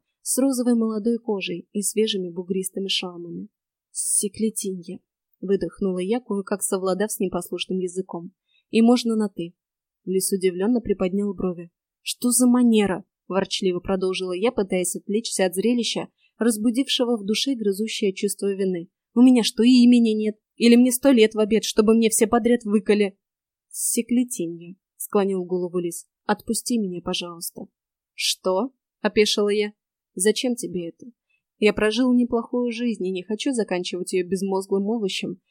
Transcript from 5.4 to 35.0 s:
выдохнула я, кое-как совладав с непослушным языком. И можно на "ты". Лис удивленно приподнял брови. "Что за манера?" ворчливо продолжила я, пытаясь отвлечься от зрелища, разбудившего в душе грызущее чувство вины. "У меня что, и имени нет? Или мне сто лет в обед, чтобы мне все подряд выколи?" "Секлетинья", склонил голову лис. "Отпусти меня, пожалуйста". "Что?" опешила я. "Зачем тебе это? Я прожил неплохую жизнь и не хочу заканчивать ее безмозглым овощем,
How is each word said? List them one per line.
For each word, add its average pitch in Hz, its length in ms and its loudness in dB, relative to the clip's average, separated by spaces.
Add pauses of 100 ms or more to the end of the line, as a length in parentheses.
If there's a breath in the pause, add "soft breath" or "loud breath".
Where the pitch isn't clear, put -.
выдохнула 185 600 -2
я, 214 200 -2
кое-как 202 440 -6
совладав 190 480 -2
с - 80 -8
непослушным 185 580 -4
языком. 180 540 -8 (380)
И 220 120 4
можно 233 320 4
на 214 140 0
"ты". 175 260 -10 (500)
Лис 190 280 -2
удивленно 190 480 0
приподнял 202 520 -2
брови. 175 380 -6 (320)
"Что - 280 -4
за 247 180 4
манера?" 220 560 4 (240)
ворчливо 185 500 -2
продолжила 185 540 -4
я, 196 180 -2
пытаясь 190 460 -2
отвлечься 202 500 -2
от 175 80 -4
зрелища, 208 540 -2 (300)
разбудившего 233 800 0
в 202 80 -10
душе 214 300 -2
грызущее 208 580 -2
чувство 202 400 -4
вины. 185 360 -2 (260)
"У 233 80 6
меня 247 220 8
что, - 180 0
и 247 220 8
имени 240 260 6
нет? 214 260 -2 (200)
Или 233 180 6
мне 247 160 6
сто 277 220 4
лет 220 220 6
в 214 40 0
обед, 214 240 2
чтобы 220 320 4
мне 226 160 4
все 220 160 4
подряд 240 380 2
выколи?" 202 520 2 (540)
"Секлетинья", 185 1040 -4 (340)
склонил 196 360 0
голову 180 340 -4
лис. 170 280 -6 (200)
"Отпусти 220 520 -4
меня, 180 240 -6
пожалуйста". 175 640 -10 (480)
"Что?" 190 560 -2 (300)
опешила 208 480 2
я. 208 240 0 (420)
"Зачем 214 400 0
тебе 170 360 -8
это? - 160 -20 (520)
Я 208 140 4
прожил 220 400 2
неплохую 240 580 0
жизнь 226 360 -4
и 185 40 -2
не 180 120 -4
хочу 220 300 -4
заканчивать 180 600 -4
ее 180 160 0
безмозглым 190 580 -2
овощем, 202 540 -4 (100)